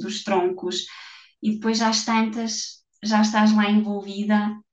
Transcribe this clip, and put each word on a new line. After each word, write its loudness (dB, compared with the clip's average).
dos -8
troncos, -2
e 0
depois 0
às 0
tantas -2
já 2
estás 4
lá 4
envolvida 0